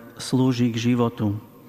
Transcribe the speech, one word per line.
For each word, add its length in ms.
slúži 480
k 240
životu. 480